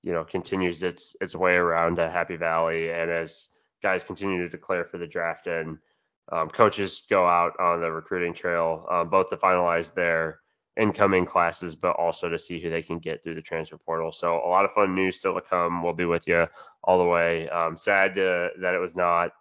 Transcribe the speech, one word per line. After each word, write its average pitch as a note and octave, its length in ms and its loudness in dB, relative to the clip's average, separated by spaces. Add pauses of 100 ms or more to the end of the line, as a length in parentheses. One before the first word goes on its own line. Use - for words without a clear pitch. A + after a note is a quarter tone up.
you F2+ 100 -4
know, E2 120 -2
continues F2+ 580 -4
its, - 380 -8
its F#2+ 140 -6
way F2+ 200 4
around E2+ 420 2
to E2 140 0
Happy E2+ 260 -4
Valley, E2 540 0
and E2+ 200 -4
as E2 380 -6 (340)
guys F#2+ 220 0
continue F#2 380 -4
to F2 60 -4
declare F2 360 -4
for F2+ 140 -12
the E2+ 80 -8
draft E2 400 -6
and, D#2+ 320 -6 (520)
um, D#2+ 180 -2
coaches G2+ 600 2
go F#2+ 180 4
out F2 340 2
on F2 200 2
the E2 100 -2
recruiting E2+ 440 -4
trail, E2 560 -2
um, E2+ 180 0
both F#2+ 220 2
to F#2+ 60 -2
finalize F2 580 2
their E2 460 0 (360)
incoming G2 480 4
classes, E2+ 500 -2
but F2+ 220 -2
also E2+ 320 -2
to E2 100 -4
see E2+ 220 -10
who E2+ 80 -8
they E2 140 -4
can E2 160 -8
get D#2+ 240 -8
through E2 120 -8
the E2 80 -10
transfer D#2+ 360 -8
portal. E2 340 -6
So E2+ 220 -2 (100)
a F2 40 -2
lot F#2+ 160 4
of F#2+ 100 0
fun G2 200 4
news F#2 220 0
still F#2 180 -2
to F2+ 60 -2
come. F2 420 -2
We'll E2+ 100 0
be F2 120 -2
with E2+ 240 0
you E2+ 200 4 (340)
all F#2 160 6
the F2+ 60 4
way. E2+ 440 2
Um, E2 280 -2
sad G2 400 2
to, F2+ 340 0 (100)
that F#2 140 0
it F2+ 40 0
was F2 180 -4
not F2 440 2